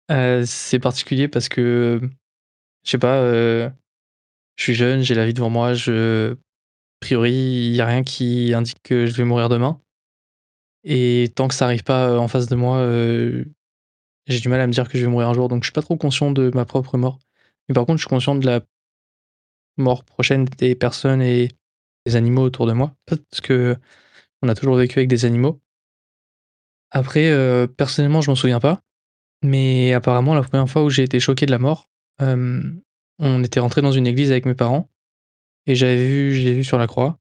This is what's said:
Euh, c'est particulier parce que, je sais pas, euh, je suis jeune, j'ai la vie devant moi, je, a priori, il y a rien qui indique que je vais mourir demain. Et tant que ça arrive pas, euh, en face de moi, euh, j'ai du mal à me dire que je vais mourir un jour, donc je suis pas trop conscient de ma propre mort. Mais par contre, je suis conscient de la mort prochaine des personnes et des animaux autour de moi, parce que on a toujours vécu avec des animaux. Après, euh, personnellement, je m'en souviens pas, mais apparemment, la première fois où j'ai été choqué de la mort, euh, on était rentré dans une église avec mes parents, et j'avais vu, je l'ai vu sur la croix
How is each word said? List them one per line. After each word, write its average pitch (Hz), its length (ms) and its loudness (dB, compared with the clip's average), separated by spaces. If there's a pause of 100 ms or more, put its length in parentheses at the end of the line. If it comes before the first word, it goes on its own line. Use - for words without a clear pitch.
Euh, 123 360 2
c'est - 340 -4
particulier 131 480 -2
parce 123 220 -4
que, 120 500 0 (840)
je - 40 -8
sais - 80 -2
pas, 127 200 2
euh, 117 520 0 (880)
je - 80 -10
suis 127 100 -2
jeune, 123 280 0
j'ai 127 140 0
la 113 100 0
vie 117 80 -2
devant 117 160 -2
moi, 117 240 0
je, 113 580 -2
a 123 60 -10 (640)
priori, 120 320 0
il 127 420 -2
y 120 60 0
a 117 40 2
rien 120 180 0
qui 120 500 -2
indique 117 300 -4
que 120 220 0
je 117 60 -2
vais 120 140 -2
mourir 120 240 0
demain. 123 320 0 (1040)
Et 123 500 0
tant 135 140 0
que 131 40 -4
ça 131 120 0
arrive 120 180 0
pas, 127 260 2
euh, 120 100 2
en 120 100 0
face 123 180 -2
de 123 80 -2
moi, 123 220 0
euh, 120 680 0 (840)
j'ai 123 120 -2
du 117 80 -4
mal 127 140 2
à 127 60 0
me 120 40 0
dire 120 160 0
que 131 100 -6
je 123 60 0
vais 120 80 0
mourir 120 160 0
un 120 60 0
jour, 123 160 0
donc 123 140 -2
je - 40 -8
suis - 60 -10
pas 151 80 -2
trop 165 160 -4
conscient 143 340 -2
de 131 240 0
ma 123 80 0
propre 131 340 -4
mort. 127 220 -2 (480)
Mais 139 60 -4
par 123 120 2
contre, 160 120 0
je 156 60 -4
suis - 60 -12
conscient 143 260 0
de 135 100 0
la 120 160 0 (1120)
mort 127 300 0
prochaine 135 400 0
des 127 280 -2
personnes 131 480 -2
et 123 280 0 (560)
des 117 100 -2
animaux 120 280 2
autour 127 220 -2
de 113 60 0
moi, 127 240 -2 (120)
parce - 340 -6
que 123 340 0 (680)
on 127 60 0
a 113 80 0
toujours 131 220 0
vécu 123 220 2
avec 127 100 0
des 123 160 2
animaux. 123 340 0 (1300)
Après, 143 380 2
euh, 127 380 4
personnellement, 143 540 0
je 143 100 0
m'en 135 40 4
souviens 127 260 0
pas, 160 200 0 (600)
mais 131 500 2
apparemment, 123 400 2
la 147 80 2
première 131 260 0
fois 151 160 2
où 151 60 2
j'ai 135 140 2
été 127 160 0
choqué 135 260 0
de 135 60 0
la 120 80 2
mort, 143 300 -2 (320)
euh, 127 500 -2 (480)
on 131 240 2
était 123 160 -2
rentré 123 240 0
dans 139 80 2
une 131 160 2
église 135 240 0
avec 127 140 0
mes 127 100 0
parents, 127 340 -2 (800)
et 135 80 2
j'avais 127 320 2
vu, 139 280 0
je 131 60 0
l'ai 123 120 2
vu 131 100 -2
sur 131 160 0
la 117 80 0
croix 131 340 -2